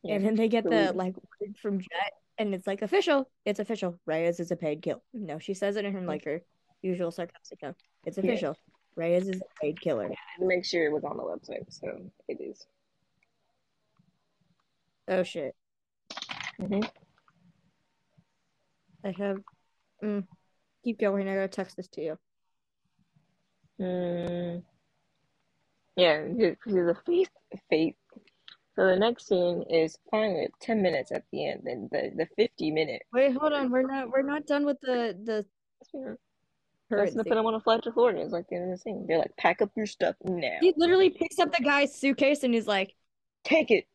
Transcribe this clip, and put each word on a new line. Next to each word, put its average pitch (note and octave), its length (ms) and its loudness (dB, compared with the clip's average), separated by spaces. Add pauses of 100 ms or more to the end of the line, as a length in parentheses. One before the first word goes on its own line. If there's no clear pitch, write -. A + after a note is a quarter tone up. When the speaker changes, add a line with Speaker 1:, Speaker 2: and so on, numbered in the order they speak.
Speaker 1:
Yeah. G#3 120 -2
Speaker 2:
And G3 100 0
then A3 100 2
they A3+ 120 4
get A3+ 160 2
Speaker 1:
So F4 60 0
Speaker 2:
the, G3 240 4
Speaker 1:
we F#3 40 -2
Speaker 2:
like, F#3 180 -2 (260)
word G#3 200 -10
from G3+ 180 -2
Jet, - 340 -6 (240)
and G#3 180 -2
it's F#3 120 -8
like, G3 140 -4
"Official. C#4+ 480 2 (140)
It's G#3 160 -2
official. G3 460 -4
Reyes E3 340 0
is E3+ 120 -4
a F3 40 0
paid D#3 260 -4
kill." - 220 -4 (100)
No, E3 260 -8
she G3 140 -6
says G3+ 220 -2
it G#3 80 -4
in G3+ 80 -4
her, G3 80 -6
Speaker 1:
Mm. F3+ 80 -6
Speaker 2:
like, D3+ 160 -4
her D#3 180 -4 (400)
usual F3+ 300 -2
sarcastic - 480 -12
tone. C3+ 160 -12 (300)
"It's - 120 -6
Speaker 1:
Yeah. F#3+ 60 -2
Speaker 2:
official. F3+ 320 0 (400)
Reyes F3 320 2
is F#3 140 -4
a - 200 -18
paid D#3 200 -4
killer." A#2 280 -2
Speaker 1:
Yeah, - 60 -6 (240)
to F3+ 60 0
make F3+ 180 2
sure E3+ 220 0
it D3+ 80 0
was D3+ 100 -2
on - 140 -6
the - 60 -8
website, - 500 -10
so - 360 -12 (200)
it - 100 -8
is. - 260 -12 (2500)
Speaker 2:
Oh, F#3 140 2
shit. E3 300 -6 (1080)
Speaker 1:
Mm-hmm. G3 200 -2 (2250)
Speaker 2:
I G3 140 -6
have, G3 200 -4 (680)
mm, G#3 240 -4 (560)
keep A3+ 160 -4
going. G3 280 2
I F#3+ 80 -2
gotta G3 120 0
text F#3+ 300 -8
this F#3 120 -12
to - 120 -12
you. D#3 160 -6 (1600)
Speaker 1:
Mm. F3 840 -4 (1300)
Yeah, D#3+ 280 4 (120)
this G3+ 300 2
is G#3 100 0 (140)
a E3+ 60 2 (100)
face, F4 240 2 (400)
face. D#3+ 240 2 (840)
So F#3+ 120 4
the F#3 100 6
next A3+ 300 0
scene F3 420 2
is D#3+ 280 2 (120)
finally G#3+ 380 0 (120)
ten A3 220 0
minutes D#3 300 0
at - 200 -6
the C#3+ 160 -4
end, - 200 -6
and B2 240 -6
the, - 240 -2
the D#3+ 200 -2
fifty G3+ 360 0
minute. D#3 320 -2 (100)
Speaker 2:
Wait, C4 220 4
hold D4+ 180 0
on. C4+ 180 0
We're B3+ 120 2
not, C4+ 260 -4
we're C4+ 140 2
not D4 240 -4
done D4 180 2
with C#4+ 160 0
the, A#3+ 420 -2
the G#3+ 220 -2 (480)
Speaker 1:
Yeah. D4 80 -10
Speaker 2:
current A#3 180 -12 (720)
Speaker 1:
That's G3+ 240 2
the A3 100 -2
Speaker 2:
scene. F3 60 -4
Speaker 1:
put A3 80 4
him A3 80 2
on A3+ 80 2
a A3 60 -2
flight A3+ 240 2
to A#3 80 -6
Florida. A3+ 300 4
It's E3 120 -4
like F3 160 -4
the F#3 60 -6
end F3+ 100 -4
of F#3 60 -4
the F3+ 60 -6
scene. F#3+ 300 -8
They're E3 120 4
like, - 180 -2
"Pack F3+ 240 2
up G#3 140 2
your G#3+ 100 -2
stuff - 380 -2
now." D3+ 360 -2
Speaker 2:
He F4+ 160 6
literally F4 360 6
picks - 260 -4
up F4 180 2
the D#4 80 2
guy's C#4+ 320 2
suitcase C#4 480 4
and B3 100 2
he's A3+ 140 2
like, G3+ 280 0 (480)
Speaker 1:
Take C#4+ 280 4
it. F#3+ 240 4